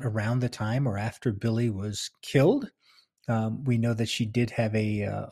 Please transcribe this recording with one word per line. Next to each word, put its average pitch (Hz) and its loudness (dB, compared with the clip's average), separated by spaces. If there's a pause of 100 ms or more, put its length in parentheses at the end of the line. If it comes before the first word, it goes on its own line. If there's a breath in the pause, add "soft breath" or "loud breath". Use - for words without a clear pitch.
around 110 0
the 123 2
time 123 -2
or 98 0
after 113 -2
Billy 113 0
was 104 -6 (100)
killed. 196 4 (580 soft breath)
Um, 110 0
we 123 2
know 117 2
that 113 -2
she 113 -2
did 117 0
have 110 0
a, 107 0
uh, 101 -4